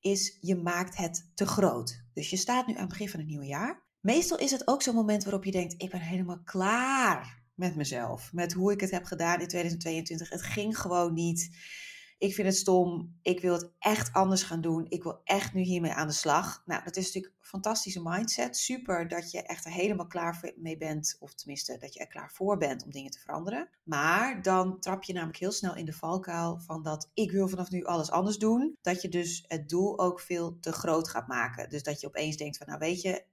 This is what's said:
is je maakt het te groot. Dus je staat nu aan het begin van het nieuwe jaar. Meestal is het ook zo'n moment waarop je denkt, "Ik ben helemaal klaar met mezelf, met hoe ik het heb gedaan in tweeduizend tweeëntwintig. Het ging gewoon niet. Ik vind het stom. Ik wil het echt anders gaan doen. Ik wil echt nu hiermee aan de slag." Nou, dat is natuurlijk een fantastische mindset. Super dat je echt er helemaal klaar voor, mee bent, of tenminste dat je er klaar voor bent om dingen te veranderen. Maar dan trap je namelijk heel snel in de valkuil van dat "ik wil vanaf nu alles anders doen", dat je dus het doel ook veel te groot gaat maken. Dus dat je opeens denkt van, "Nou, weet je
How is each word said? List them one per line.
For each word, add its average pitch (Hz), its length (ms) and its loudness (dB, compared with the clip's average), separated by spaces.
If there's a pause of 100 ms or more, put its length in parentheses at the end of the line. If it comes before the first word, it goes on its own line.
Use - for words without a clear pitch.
is 196 400 0
je 180 160 2
maakt 175 400 0
het 170 380 -4
te 202 120 2
groot. 123 560 2 (100)
Dus 151 180 -6
je 185 60 -2
staat 247 300 2
nu 233 80 0
aan - 60 -6
het 190 80 -2
begin 208 200 -6
van 180 120 -6
het 156 80 -6
nieuwe 147 180 -6
jaar. 160 360 -4 (180)
Meestal 302 380 4
is 277 120 2
het 269 180 0
ook 277 140 4
zo'n 247 120 2
moment 208 300 4
waarop 196 200 -2
je 190 60 0
denkt, 175 320 0
"Ik 185 80 -4
ben 185 100 -4
helemaal 175 420 -2
klaar 220 1000 2 (120)
met 175 220 -2
mezelf, 139 560 -4
met 175 200 -2
hoe 185 200 4
ik 196 80 0
het 190 100 0
heb 175 140 -2
gedaan 170 360 0
in 175 80 -6
tweeduizend 170 320 -2
tweeëntwintig. 165 500 -4
Het - 120 -6
ging 214 360 -2
gewoon 175 340 2
niet. 170 380 0 (680)
Ik 196 160 2
vind 202 120 0
het 190 100 4
stom. 180 680 4
Ik 180 180 2
wil 180 120 2
het 175 260 -2
echt - 340 2
anders 190 300 6
gaan 165 180 -2
doen. 165 280 0
Ik 175 140 -4
wil - 220 -6
echt 196 300 2
nu 185 80 2
hiermee 175 300 2
aan 151 140 0
de 151 60 -2
slag." 160 540 2
Nou, - 180 -4
dat 170 120 -8
is 185 100 -2
natuurlijk - 320 -6
een - 80 -20
fantastische 190 560 -4
mindset. 226 540 -2
Super 185 520 -2
dat 170 220 -4
je - 120 -6
echt - 220 -8
er 165 60 -10
helemaal 180 360 0
klaar 170 300 -2
voor, 170 200 -8
mee 160 200 -6
bent, 156 440 -2
of 143 140 -18
tenminste - 440 -8
dat 143 160 -14
je - 60 -12
er - 60 -8
klaar 143 240 -14
voor 196 260 2
bent 139 280 0
om 143 60 -16
dingen 139 200 -10
te - 100 -16
veranderen. 185 480 -6 (160)
Maar 180 580 2
dan 185 380 4
trap 190 220 -4
je - 100 -8
namelijk 165 260 -4
heel 190 140 0
snel 185 240 -2
in 165 80 -6
de 160 80 -6
valkuil 170 680 -2
van 160 220 -8
dat 156 320 -4
"ik 214 160 2
wil 190 180 4
vanaf 185 220 -4
nu 180 140 -2
alles 165 260 0
anders 196 280 2
doen", 233 440 4
dat 180 200 0
je 190 60 -2
dus 170 380 -2
het 151 220 -4
doel 185 300 2
ook 180 220 2
veel 170 400 -4
te 160 120 -4
groot 165 360 2
gaat 120 200 -4
maken. 120 400 -2
Dus 143 140 -6
dat 147 180 -4
je 143 60 -10
opeens 151 300 -2
denkt 147 200 -6
van, 147 100 -14
"Nou, 147 120 -8
weet 170 240 -2
je 185 300 -2